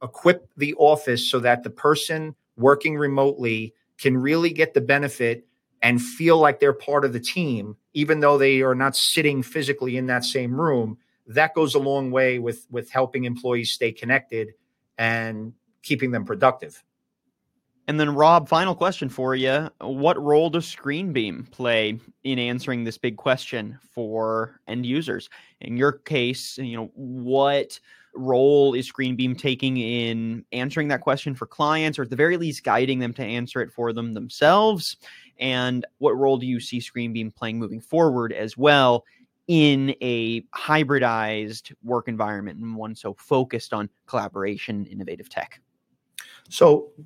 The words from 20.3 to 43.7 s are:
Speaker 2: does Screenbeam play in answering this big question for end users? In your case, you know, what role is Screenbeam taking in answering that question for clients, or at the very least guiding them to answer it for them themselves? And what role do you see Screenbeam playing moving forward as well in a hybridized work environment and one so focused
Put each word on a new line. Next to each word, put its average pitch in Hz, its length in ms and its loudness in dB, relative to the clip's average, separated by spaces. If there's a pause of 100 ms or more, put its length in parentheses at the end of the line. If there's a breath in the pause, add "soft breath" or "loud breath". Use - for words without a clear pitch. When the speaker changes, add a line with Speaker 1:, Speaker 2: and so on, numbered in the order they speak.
Speaker 2:
does 165 220 -4
Screenbeam 135 800 -6
play 113 480 0 (240)
in 131 160 -4
answering 120 460 -4
this 113 140 -8
big 113 180 -4
question 123 640 -4 (140)
for 110 760 -4
end 120 180 -6
users? 127 420 -4 (320 loud breath)
In 120 160 -8
your 139 160 2
case, 127 640 -4
you 120 180 -8
know, 113 180 -10
what 135 840 -2 (340 soft breath)
role 135 600 4
is 127 160 -4
Screenbeam 127 460 -2
taking 131 420 -2
in 117 720 -4
answering 147 360 -4
that 135 120 -2
question 139 340 -2
for 120 120 -10
clients, 156 520 0
or 143 40 -2
at 120 80 -8
the 127 40 -10
very 160 220 2
least 165 260 -4
guiding 127 380 2
them 120 140 -4
to 135 100 -8
answer 120 360 -6
it 95 120 -6
for 117 200 -4
them 117 200 -6
themselves? 165 840 2 (440 loud breath)
And 127 440 -2 (140)
what 127 180 2
role 135 200 2
do 123 100 -4
you 123 140 -2
see 120 180 -8
Screenbeam 113 560 -8
playing 113 240 -8
moving 110 220 -8
forward 127 520 2
as 107 240 -8
well 131 480 6 (440 soft breath)
in 143 520 4
a 117 420 -2 (120)
hybridized 113 1300 0
work 117 240 -4
environment 104 540 -6
and 113 160 -10
one 110 180 -12
so 101 200 -10
focused 131 600 -2